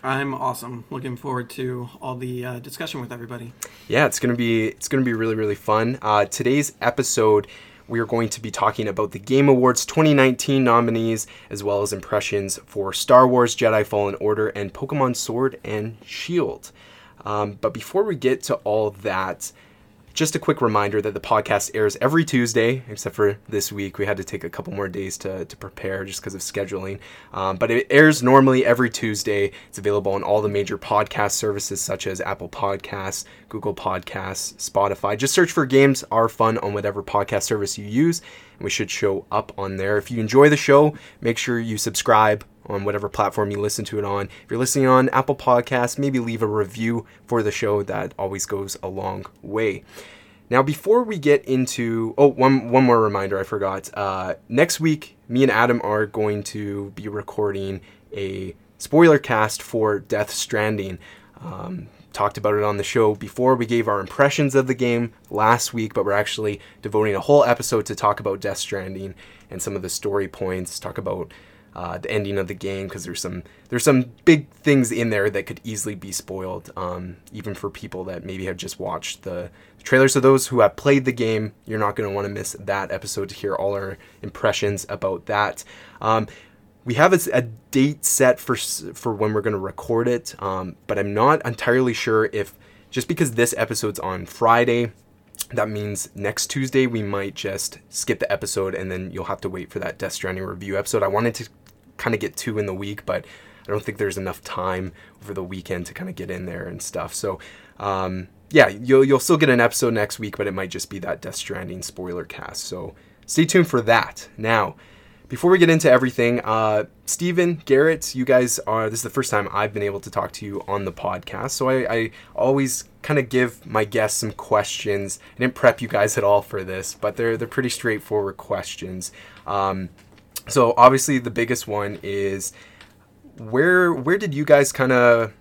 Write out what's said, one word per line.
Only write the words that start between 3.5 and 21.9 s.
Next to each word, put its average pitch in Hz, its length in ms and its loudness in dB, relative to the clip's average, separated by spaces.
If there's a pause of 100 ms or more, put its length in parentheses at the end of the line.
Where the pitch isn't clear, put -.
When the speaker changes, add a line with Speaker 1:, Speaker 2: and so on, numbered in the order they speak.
Speaker 2:
Yeah, 139 180 2
it's - 140 -2
gonna 123 160 2
be, 117 320 0
it's - 220 -8
gonna 135 160 2
be 120 80 0
really, 113 220 -2
really 104 200 -2
fun. 110 460 0
Uh, 107 240 2
today's 135 560 0
episode, 110 680 2 (400)
we 117 120 -4
are 113 60 0
going 117 240 0
to - 120 -10
be 107 100 -8
talking 107 380 -2
about 98 240 -4
the 85 60 -12
Game 135 280 4
Awards 127 380 6
twenty 156 280 4
nineteen 131 520 4
nominees, 113 600 2 (240)
as 101 140 -10
well 101 200 0
as 101 100 -4
impressions 98 720 -4
for 98 260 -6
Star 127 380 8
Wars 123 260 4
Jedi 110 300 2
Fallen 101 300 0
Order 107 340 0
and 101 240 -8
Pokemon 135 420 -2
Sword 127 480 -2
and 107 320 -6 (100)
Shield. - 680 -4 (500)
Um, 104 380 -4
but - 120 -2
before 190 300 -2
we 202 120 -2
get 127 280 0
to - 120 -2
all 107 360 0
that, 95 640 -6 (580)
just 156 240 -2
a - 40 -2
quick 147 220 0
reminder 104 400 2
that 104 120 -2
the 95 60 -6
podcast 107 540 0
airs 107 280 0